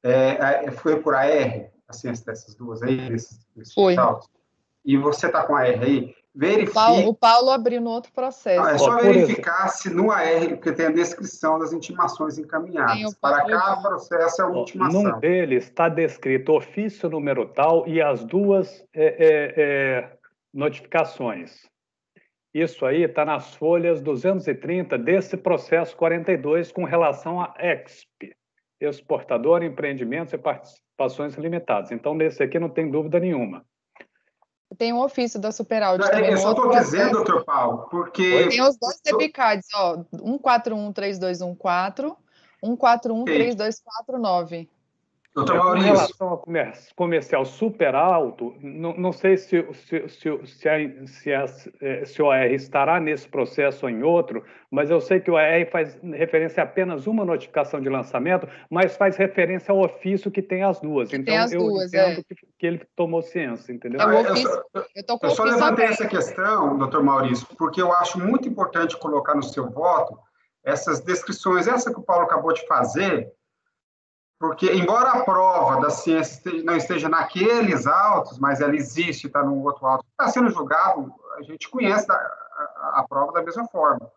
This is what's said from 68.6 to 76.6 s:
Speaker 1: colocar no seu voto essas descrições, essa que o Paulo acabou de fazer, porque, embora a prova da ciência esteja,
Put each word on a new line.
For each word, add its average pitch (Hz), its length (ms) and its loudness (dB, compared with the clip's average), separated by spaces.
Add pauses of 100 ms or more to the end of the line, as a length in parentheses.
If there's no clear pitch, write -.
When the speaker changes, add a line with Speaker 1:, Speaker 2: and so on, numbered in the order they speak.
Speaker 1:
colocar 147 380 -2
no 143 80 0
seu 127 260 -8
voto 160 480 -2 (460)
essas 143 360 -2
descrições, 180 680 -2
essa 247 240 -2
que - 80 -8
o - 20 -18
Paulo 175 220 2
acabou 160 280 0
de 160 140 -4
fazer, 135 640 -2 (1080)
porque, 160 320 0
embora 196 380 2
a 247 140 2
prova 143 560 2
da 147 100 2
ciência 160 440 -2
esteja, 165 280 -8